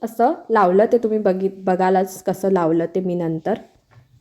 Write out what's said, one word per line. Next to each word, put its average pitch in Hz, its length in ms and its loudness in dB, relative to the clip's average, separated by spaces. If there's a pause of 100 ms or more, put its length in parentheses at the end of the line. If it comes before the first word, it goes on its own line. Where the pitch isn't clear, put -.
असं 240 300 0 (160)
लावलं, 202 360 4
ते 240 120 2
तुम्ही 220 220 0
बघित-, 190 380 -2
बघालच 185 640 0
कसं 190 280 -2
लावलं 170 340 0
ते 180 140 -4
मी 185 160 -2
नंतर. 165 380 -4 (680)